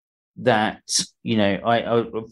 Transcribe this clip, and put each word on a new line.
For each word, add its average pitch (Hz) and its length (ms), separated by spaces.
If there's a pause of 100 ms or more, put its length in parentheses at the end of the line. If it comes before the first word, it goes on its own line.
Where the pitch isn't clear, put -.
(360)
that, 107 460 (400)
you 117 160
know, 98 260
I, 117 180
I'm 113 500